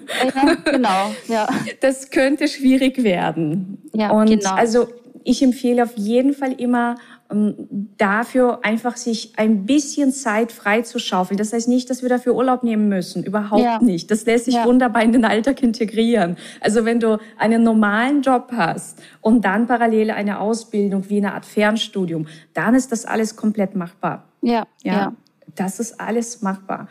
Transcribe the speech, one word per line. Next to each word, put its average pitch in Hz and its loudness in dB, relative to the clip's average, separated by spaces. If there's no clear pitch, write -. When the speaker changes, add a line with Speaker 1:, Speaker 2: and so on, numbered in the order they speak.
Speaker 1:
Ja, 285 4
genau, 214 0
ja. 220 -2
Speaker 2:
<laughs> - -12
Das 269 -2
könnte 294 2
schwierig 262 2
werden. 175 -2
Speaker 1:
Ja, 214 0
Speaker 2:
Und 214 4
Speaker 1:
genau. 202 2
Speaker 2:
also 233 2
ich 254 0
empfehle 240 2
auf 233 -6
jeden 240 2
Fall 262 -4
immer, 240 -2
ähm, 208 -4
dafür 233 0
einfach 226 -2
sich - -6
ein 214 2
bisschen 285 0
Zeit 226 -2
freizuschaufeln. 202 -2
Das 214 -4
heißt 233 -2
nicht, 247 0
dass 254 -6
wir 254 -4
dafür 247 0
Urlaub 247 0
nehmen 214 2
müssen. 185 -2
Überhaupt 208 0
Speaker 1:
Ja. 233 0
Speaker 2:
nicht. 180 2
Das 220 -2
lässt 240 2
sich 254 0
Speaker 1:
Ja. 233 2
Speaker 2:
wunderbar 240 4
in 226 4
den 233 4
Alltag 220 0
integrieren. 220 0
Also 220 2
wenn 233 0
du 220 2
einen 226 2
normalen 226 2
Job 254 0
hast - -4
und 220 4
dann 202 0
parallel 226 2
eine 208 -4
Ausbildung 202 -2
wie 202 0
eine 202 0
Art - -12
Fernstudium, 196 -2
dann 185 0
ist 254 2
das 220 -4
alles 220 -4
komplett 208 -2
machbar. 175 -8
Speaker 1:
Ja, 233 0
Speaker 2:
Ja, 185 -2
Speaker 1:
ja. 196 0
Speaker 2:
das 196 -6
ist - -10
alles 220 -6
machbar. 196 -8